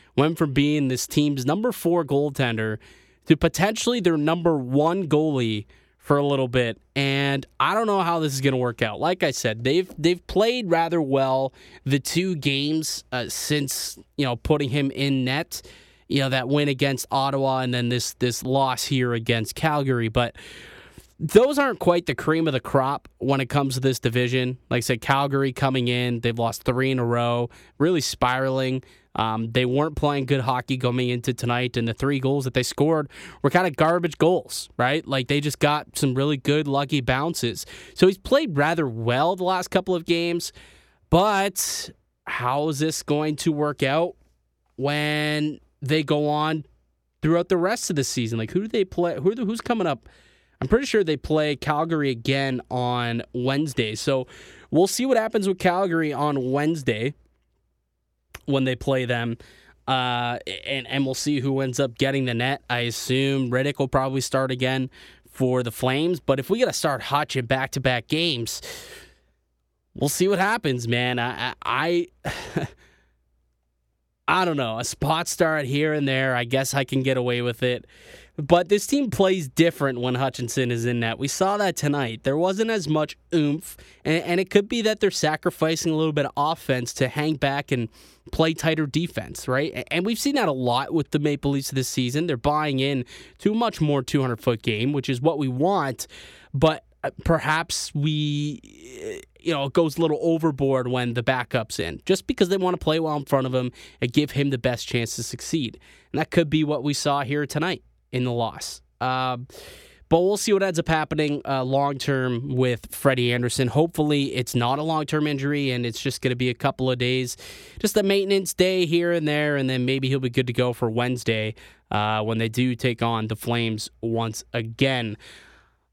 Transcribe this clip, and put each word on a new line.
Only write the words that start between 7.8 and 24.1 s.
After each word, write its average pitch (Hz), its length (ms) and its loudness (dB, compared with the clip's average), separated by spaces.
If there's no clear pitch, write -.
know 202 140 2
how 170 180 0
this 151 160 0
is 135 60 -4
gonna 131 160 2
work 123 260 0
out. 107 180 -2
Like 185 220 0
I 160 80 2
said, 113 320 -4
they've, 165 340 2
they've 175 300 0
played 226 420 2
rather 165 320 2
well 135 540 2
the 135 160 2
two 180 340 -2
games, 147 800 -2
uh, 120 160 -4
since, - 680 -4
you 143 80 0
know, 123 100 0
putting 143 340 0
him 135 220 0
in 135 340 0
net, 135 380 -4
you 139 100 0
know, 135 100 0
that 127 200 0
win 147 200 2
against 139 440 -2
Ottawa 135 480 0
and 127 120 -2
then 120 160 0
this, 120 260 -2
this 123 280 -2
loss 131 420 0
here 123 300 0
against 117 400 -2
Calgary, 135 540 0
but 117 260 0
those 240 360 6
aren't 269 220 2
quite 175 280 4
the 135 100 -2
cream 160 320 2
of 147 40 0
the 131 60 0
crop 139 500 0
when 135 220 2
it 131 80 0
comes 139 260 0
to 127 60 -2
this 131 200 2
division. 127 580 0